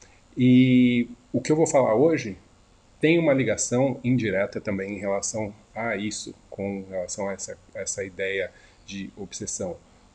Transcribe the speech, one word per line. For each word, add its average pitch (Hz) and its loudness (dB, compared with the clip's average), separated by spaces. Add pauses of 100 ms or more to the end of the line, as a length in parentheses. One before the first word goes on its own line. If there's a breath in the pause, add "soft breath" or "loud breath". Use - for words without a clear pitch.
(380 soft breath)
e 127 6 (220)
o 127 0
que - -2
eu 156 4
vou 160 4
falar 120 4
hoje 127 2 (640)
tem 165 4
uma 156 4
ligação 123 0
indireta 107 0
também 98 -6
em 98 -10
relação 101 -6 (200)
a 113 -6
isso, 104 -8 (160)
com 98 -8
relação 95 -6
a 98 -6
essa, - -12 (160)
essa 98 -8
ideia 95 -6 (340 loud breath)
de 98 -12
obsessão, 95 -10 (380 soft breath)